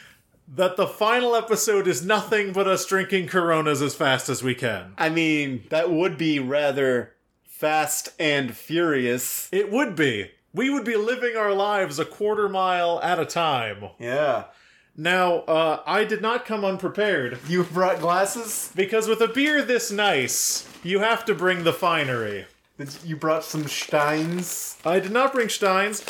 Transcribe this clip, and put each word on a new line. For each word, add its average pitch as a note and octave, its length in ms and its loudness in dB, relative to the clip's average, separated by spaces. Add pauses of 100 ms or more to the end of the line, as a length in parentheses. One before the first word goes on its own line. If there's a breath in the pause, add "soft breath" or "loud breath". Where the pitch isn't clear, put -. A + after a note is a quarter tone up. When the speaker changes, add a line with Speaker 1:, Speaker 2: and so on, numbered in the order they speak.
(460 loud breath)
Speaker 1:
that F3+ 300 0
the F#3 100 2
final A#3 480 2
episode G#3+ 520 2
is D#3+ 180 0
nothing G#3 480 0
but F#3+ 160 0
us F#3+ 180 2
drinking F#3+ 420 0
Coronas D#3+ 520 2
as C#3+ 140 0
fast C3+ 340 2
as C3 140 -4
we B2+ 120 0
can. B2 440 -4
Speaker 2:
I D#3+ 100 2
mean, D3+ 640 0
that E3+ 200 0
would E3+ 280 0
be D#3 220 0
rather C3 720 0 (300)
fast - 760 -2
and C#3+ 360 0
furious. C3+ 960 -2
Speaker 1:
It G3 200 0
would A#3 260 0
be. A#2 340 0 (220)
We B3 180 -2
would C#4 140 -2
be A3+ 120 -2
living A#3+ 400 -2
our G#3 180 0
lives G3 440 0
a D#3 60 -2
quarter G#3 440 -2
mile F3+ 540 0
at F3 160 2
a D#3 80 0
time. A#2 580 -2 (140)
Speaker 2:
Yeah. C3+ 460 0 (520 soft breath)
Speaker 1:
Now, F3 440 2
uh, D#3+ 460 2
I F#3+ 180 2
did G#3+ 180 -2
not A#3+ 240 -2
come G#3 180 -2
unprepared. F#3 760 -2 (100)
Speaker 2:
You F3+ 160 2
brought F3+ 360 2
glasses? G3 760 0
Speaker 1:
Because G3 320 0
with A3 140 2
a A3+ 60 4
beer C#4+ 340 2
this A3+ 280 0
nice, F#3+ 800 0 (140)
you F#3+ 180 0
have A3 240 2
to G#3 100 2
bring F3 300 0
the E3 80 4
finery. B2+ 760 -2 (300)
Speaker 2:
Did C#3 160 -12 (120)
you D#3+ 120 -6
brought D#3 280 0
some D3+ 240 -6
steins? D#3 1160 -2
Speaker 1:
I E3+ 140 2
did F#3+ 140 -2
not C4 200 2
bring A#3+ 160 0
steins. G3+ 600 0